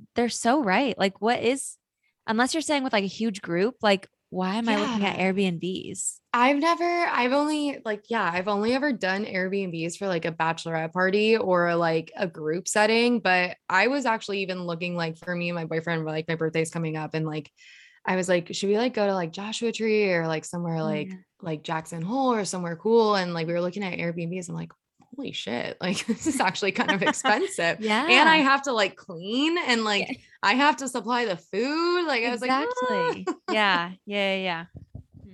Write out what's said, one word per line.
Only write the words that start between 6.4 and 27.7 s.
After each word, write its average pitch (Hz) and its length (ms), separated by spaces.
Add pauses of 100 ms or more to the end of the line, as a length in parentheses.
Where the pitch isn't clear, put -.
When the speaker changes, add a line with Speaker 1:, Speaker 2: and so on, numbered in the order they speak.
Speaker 2:
never, 330 260
I've 339 480
only, 294 520
like, 208 240
yeah, 208 240
I've 180 140
only 214 280
ever 277 180
done 190 320
Airbnbs 185 760
for, 202 80
like, 170 180
a 170 60
bachelorette 165 600
party 208 440
or, 180 380
like, 165 420
a 196 120
group 165 400
setting. 226 500
But 180 380 (120)
I 190 200
was 269 180
actually 214 360
even 180 200
looking, 175 320
like, 165 240
for 180 160
me 175 140
and 175 80
my 165 80
boyfriend, 160 400
we're 156 80
like, 160 160
my 165 80
birthday's 160 340
coming 160 260
up, 156 180
and, 160 120
like, 151 240 (560)
I 185 80
was 185 140
like, 175 260
"Should 196 140
we, 208 100
like, 247 160
go 214 120
to, 196 80
like, 170 180
Joshua 220 400
Tree 214 400
or, 165 160
like, 160 160
somewhere 170 320
Speaker 1:
Oh, 160 80
Speaker 2:
like, 151 240
Speaker 1:
yeah. 190 80 (260)
Speaker 2:
like, 156 220
Jackson 160 360
Hole 247 320
or 220 120
somewhere 170 320
cool?" 214 400
And, 175 180
like, 165 140
we 170 40
were 175 80
looking 180 220
at 175 160
Airbnbs. 170 500
I'm 170 60
like, 165 160 (460)
"Holy 277 160
shit, - 480
like, - 260
<laughs> - 0
this - 220
is 269 100
actually 196 320
kind 240 220
of 233 100
Speaker 1:
<laughs> 262 60
Speaker 2:
expensive." 240 720